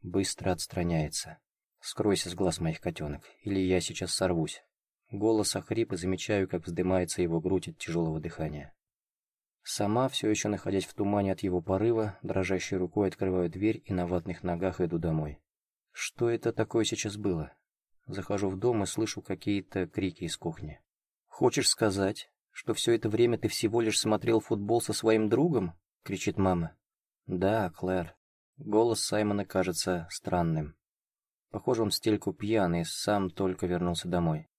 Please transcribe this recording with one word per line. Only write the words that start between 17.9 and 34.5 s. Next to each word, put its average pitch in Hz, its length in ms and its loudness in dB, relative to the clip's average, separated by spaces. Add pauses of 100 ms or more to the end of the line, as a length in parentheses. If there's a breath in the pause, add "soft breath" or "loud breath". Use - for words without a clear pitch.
Захожу 98 420 -2
в 95 80 -4
дом 110 260 2
и - 20 0
слышу 107 360 -4
какие-то 95 680 -4
крики 92 360 -4
из 82 140 -6
кухни. 80 440 -8 (460)
«Хочешь - 420 2
сказать, 101 600 0 (260)
что - 180 -4
всё 117 200 2
это 113 160 2
время 117 280 4
ты 107 120 0
всего 113 320 2
лишь 110 180 2
смотрел 110 400 4
футбол 107 400 0
со 110 140 -4
своим 110 340 4
другом?» 113 460 4 (300)
кричит 98 340 -4
мама. 90 400 2 (500)
«Да, 190 420 2
Клэр». 180 460 -2 (400)
Голос 113 460 2
Саймона 104 420 0
кажется 90 680 0
странным. 80 680 -2 (720)
Похоже, 113 300 0
он 104 80 2
в - 60 -4
стельку 104 360 0
пьян 101 440 2
и 85 100 0
сам 98 440 0
только 92 380 -2
вернулся 87 400 0
домой. 82 400 0 (120)